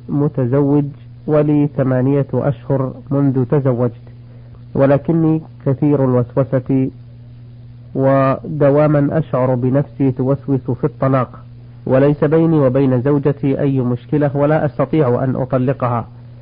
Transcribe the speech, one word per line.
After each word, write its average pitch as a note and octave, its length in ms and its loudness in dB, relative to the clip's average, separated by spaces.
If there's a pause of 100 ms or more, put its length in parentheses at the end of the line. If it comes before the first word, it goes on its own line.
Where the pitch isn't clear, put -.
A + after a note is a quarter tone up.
متزوج C#3+ 760 0 (420)
ولي D3 500 2
ثمانية C3 560 0
أشهر C3 600 -2 (180)
منذ C3+ 340 0
تزوجت، B2 560 -2 (720)
ولكني D#3 680 2 (240)
كثير C#3+ 400 0
الوسوسة، C3 840 0 (1040)
ودواما C#3+ 1200 2
أشعر B2+ 380 0
بنفسي C3 560 0
توسوس C3+ 600 -2
في A#2+ 120 -4
الطلاق، C3+ 560 -2 (460)
وليس C#3 380 2
بيني D#3+ 360 2
وبين C3 420 2
زوجتي C#3 580 0
أي C#3 200 0
مشكلة، B2+ 580 -2
ولا D3+ 280 2
أستطيع C3 580 0
أن C3 120 -2
أطلقها، B2+ 720 -2 (340)